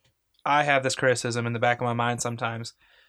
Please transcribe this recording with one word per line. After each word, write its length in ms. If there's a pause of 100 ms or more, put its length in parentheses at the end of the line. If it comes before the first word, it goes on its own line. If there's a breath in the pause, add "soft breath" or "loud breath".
(440)
I 180
have 220
this 100
criticism 520
in 60
the 60
back 220
of 40
my 80
mind 300
sometimes 520 (340 soft breath)